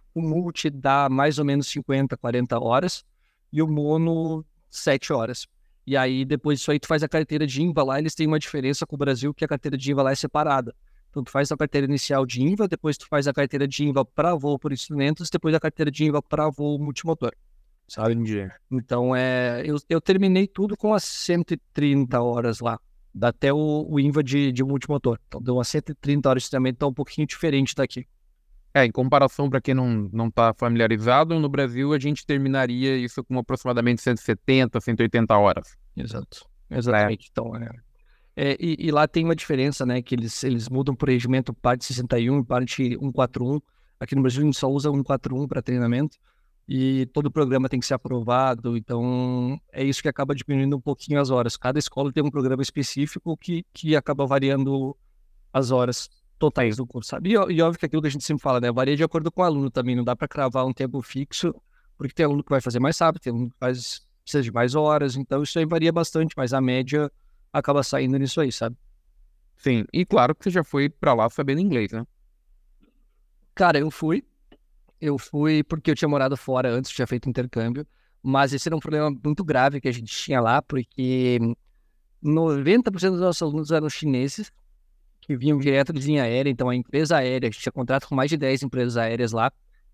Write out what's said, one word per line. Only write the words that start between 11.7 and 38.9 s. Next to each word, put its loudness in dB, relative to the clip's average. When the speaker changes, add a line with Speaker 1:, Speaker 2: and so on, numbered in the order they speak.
Speaker 1:
inicial 0
de -4
inva, 2
depois -2
tu -20
faz 0
a 0
carteira 0
de -2
inva 2
pra 0
voo -2
por -4
instrumentos, -2
depois 0
a 6
carteira -2
de -2
inva 2
pra -2
voo -4
multimotor, -4
sabe? 0
Speaker 2:
Entendi. -2
Speaker 1:
Então, 0
é, -2
eu, -2
eu 2
terminei 4
tudo -4
com 0
as 0
cento -2
e -4
trinta 2
horas -2
lá. -4
Dá 0
até 2
o, 0
o 2
inva 4
de, 2
de -2
multimotor. -2
Então, -14
deu 0
umas 0
cento -4
e -8
trinta 2
horas 2
de -12
treinamento, 0
tá 0
um -2
pouquinho -4
diferente 0
daqui. -4
Speaker 2:
É, 6
em 0
comparação, 2
pra 0
quem 0
não, 0
não -2
tá 4
familiarizado, 2
no 2
Brasil -2
a 2
gente -4
terminaria 0
isso -6
com -4
aproximadamente 0
cento 0
e -16
setenta, 2
cento 0
e 6
oitenta 4
horas. 2
Speaker 1:
Exato. -12
Exatamente. 0
Speaker 2:
É. -20
Speaker 1:
Então, -6
é, -10
é, 0
e, -2
e -2